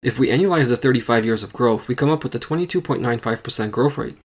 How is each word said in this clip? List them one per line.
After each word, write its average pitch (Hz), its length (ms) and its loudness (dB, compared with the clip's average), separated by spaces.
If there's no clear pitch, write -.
If - 160 -2
we 131 100 2
annualize 160 400 2
the 120 80 2
thirty-five 120 480 2
years 110 180 0
of 98 120 -14
growth, 113 340 0
we 127 60 0
come 139 160 2
up 156 120 0
with 131 120 -6
a 120 40 -2
twenty-two 175 440 -2
point - 180 -2
nine 120 180 0
five 113 240 -4
percent 107 300 -4
growth 139 240 0
rate. 117 300 -8